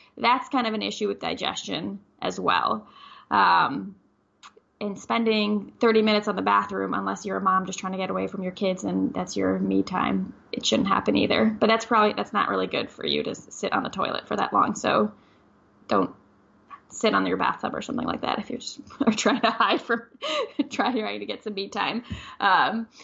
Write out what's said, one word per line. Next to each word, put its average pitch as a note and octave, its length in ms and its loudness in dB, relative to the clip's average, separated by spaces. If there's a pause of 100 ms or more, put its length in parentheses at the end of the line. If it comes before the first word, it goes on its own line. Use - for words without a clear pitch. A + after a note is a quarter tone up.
(160)
that's B3 320 2
kind B3 180 0
of A3 80 -2
an G#3+ 80 -2
issue G3+ 280 -2
with G3 100 -6
digestion - 800 -4 (220)
as F3+ 180 -4
well. F3+ 480 0 (420)
Um, F#3 640 2 (840)
and G3+ 180 -6
spending G#3+ 840 0
thirty A3 220 6
minutes G#3+ 240 2
on G3 80 -2
the G3 60 -2
bathroom, G3 520 0
unless F#3+ 320 -4
you're F#3+ 120 -4
a F#3+ 40 -2
mom F#3 240 2
just F#3 140 -8
trying F#3 140 -6
to F#3+ 40 -6
get F#3+ 140 -2
away F#3+ 160 -2
from G3 160 -8
your F3+ 100 -4
kids F#3 300 -2
and F#3+ 300 0
that's F#3 220 -4
your F#3+ 240 2
me F#3+ 240 2
time, F#3+ 500 0 (180)
it - 140 -6
shouldn't A3 220 2
happen G#3 300 2
either. G#3 280 4
But A3 220 2
that's A3+ 180 2
probably, G#3+ 280 4
that's - 180 -6
not G3+ 180 0
really F#3+ 180 0
good - 240 -4
for - 140 -10
you D2 180 0
to - 80 -4
s-, - 180 -12
sit - 240 -4
on - 100 0
the - 60 -8
toilet - 380 -4
for G#3 100 -2
that G3 160 0
long. G3+ 220 4
So - 360 2 (760)
don't F#2+ 240 2 (800)
sit G#3+ 240 0
on F#3+ 120 2
your F#3 120 0
bathtub E3+ 380 -2
or - 60 -6
something - 240 -6
like - 160 -4
that - 180 -2
if - 100 -10
you're - 100 -8
just - 200 -14 (120)
<laughs> - 140 -4
are G#3+ 80 6
trying A3 280 2
to A3+ 100 4
hide A#3 300 2
from, A#3 220 -4 (320)
<laughs> A#4+ 340 -4
trying G#3+ 500 -2
to G#3 60 -8
get G#3 180 -8
some G#3+ 100 -8
me G3 160 -6
time. G#3 340 -4 (360)
Um, G3 480 4 (160)